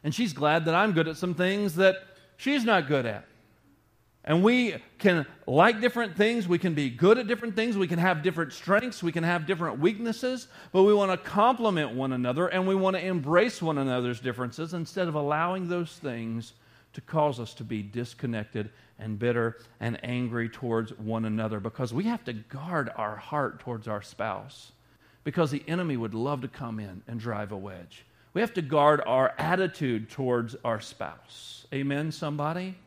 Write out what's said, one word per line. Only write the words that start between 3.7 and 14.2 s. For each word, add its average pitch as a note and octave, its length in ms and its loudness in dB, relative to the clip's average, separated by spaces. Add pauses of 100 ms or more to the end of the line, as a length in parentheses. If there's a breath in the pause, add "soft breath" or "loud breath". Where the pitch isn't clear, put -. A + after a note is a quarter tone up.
And E3+ 180 4
we A#3 320 4 (220)
can E3+ 280 4 (220)
like G3+ 320 6
different A3+ 380 0
things, G#3+ 320 2
we F3 100 4
can F3 140 0
be C#3+ 160 0
good F3 280 6
at A#3+ 100 -2
different A#3 280 -2
things, A3 220 0
we F#3 100 2
can E3+ 100 -2
have E3+ 260 4
different D#3+ 280 -2
strengths, A3 500 0
we E3+ 120 -2
can E3 100 -2
have E3+ 220 0
different D#3 340 -2
weaknesses, A3+ 680 -2 (240 loud breath)
but F#3+ 100 8
we G#3 100 8
want G3+ 180 4
to - 180 -4
complement G#3 600 2
one C3 200 -2
another B2+ 360 0
and F#3 200 0
we F#3+ 80 2
want F#3+ 220 2
to E3+ 80 -4
embrace F3+ 560 2
one D#3+ 160 0
another's B2+ 420 0
differences B2+ 540 -6